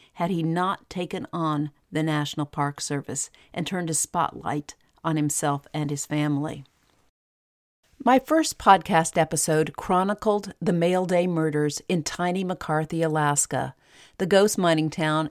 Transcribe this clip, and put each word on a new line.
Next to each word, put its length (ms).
had 160
he 140
not 460
taken 440
on 380
the 120
National 420
Park 340
Service 500
and 140
turned 220
his 100
spotlight 760
on 140
himself 560
and 160
his 160
family. 580
My 140
first 400
podcast 600
episode 580
chronicled 840
the 120
Mail 320
Day 220
murders 600
in 140
tiny 400
McCarthy, 580
Alaska, 720
the 80
ghost 320
mining 320
town 420